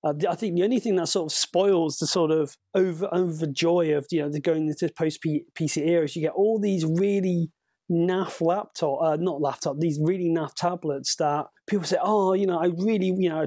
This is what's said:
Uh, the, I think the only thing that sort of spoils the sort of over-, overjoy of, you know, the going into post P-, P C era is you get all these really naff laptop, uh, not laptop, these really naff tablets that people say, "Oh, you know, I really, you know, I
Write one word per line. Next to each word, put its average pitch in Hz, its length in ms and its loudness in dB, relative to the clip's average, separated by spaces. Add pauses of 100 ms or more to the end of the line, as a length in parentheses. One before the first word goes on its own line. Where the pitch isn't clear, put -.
Uh, 151 120 0
the, 156 180 -2
I 165 40 -4
think 185 200 -4
the 175 80 2
only 233 160 2
thing 208 160 0
that 170 120 0
sort 165 260 -2
of - 20 -2
spoils 180 640 2
the 151 100 -2
sort 160 240 2
of 156 240 0 (180)
over-, 185 380 0
overjoy 165 840 0
of, 135 140 -4
you 165 100 0
know, 147 80 -2
the 147 100 -4
going 156 300 0
into 151 280 -2
post 160 240 -2
P-, 151 220 -2 (120)
P 160 120 -2
C 151 140 -2
era 165 240 2
is - 100 -6
you 170 60 -6
get 156 100 -2
all 214 260 2
these 196 280 0
really 180 640 0 (380)
naff 180 520 0
laptop, 165 600 0
uh, 156 140 2
not 160 260 -2
laptop, 139 380 -4
these 160 240 0
really 180 240 0
naff 165 280 -2
tablets 160 600 -4
that 147 300 -2 (240)
people 196 160 -2
say, 180 160 -2
"Oh, 196 320 2
you 196 120 2
know, 180 140 0
I 165 60 2
really, 185 520 0
you 185 120 2
know, 156 100 -2
I 156 80 -2